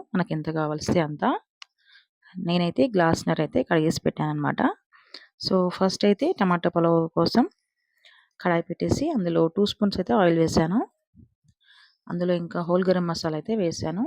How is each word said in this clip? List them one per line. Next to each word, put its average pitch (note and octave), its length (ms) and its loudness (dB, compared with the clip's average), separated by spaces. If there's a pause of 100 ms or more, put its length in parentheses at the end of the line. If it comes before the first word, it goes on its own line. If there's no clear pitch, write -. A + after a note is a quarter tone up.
(100)
మనకు F3+ 220 -2
ఎంత D#3 200 -6
కావలిస్తే D3+ 480 -2
అంత. D3+ 240 -4 (1120)
నేనైతే F3 540 0
గ్లాస్‌న్నర E3 540 0
అయితే - 220 -2
కడిగేసి D#3+ 420 0
పెట్టానన్నమాట. D3+ 560 -2 (760)
So, - 160 -2 (160)
ఫస్ట్ F#3+ 340 -2
అయితే G3+ 320 2
టమాటో F3 340 2
పులావ్ E3 340 2 (140)
కోసం G#3 260 2 (960)
కడాయి E3+ 260 0
పెట్టేసి F3 440 -2
అందులో F3 380 0
టూ G3 180 -2
స్పూన్స్ G3+ 320 -2
అయితే F#3+ 160 -2
ఆయిల్ F3 260 4
వేశాను. E3 380 2 (1300)
అందులో F3+ 280 -2
ఇంకా F3 280 -6
హోల్ F3 240 0
గరం F3+ 200 2
మసాలా E3 320 -4
అయితే D#3 180 -8
వేశాను. E3+ 500 -4